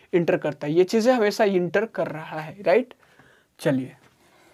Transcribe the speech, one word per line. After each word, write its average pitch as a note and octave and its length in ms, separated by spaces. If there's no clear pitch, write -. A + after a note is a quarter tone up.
इंटर F3 240
करता D3 300
है। D3 60
ये F3 120
चीज़ें A3+ 280
हमेशा G#3+ 320
इंटर F#3 420
कर E3 220
रहा D#3+ 320
है, D#3 220
राइट? A3+ 320
चलिए, C3 340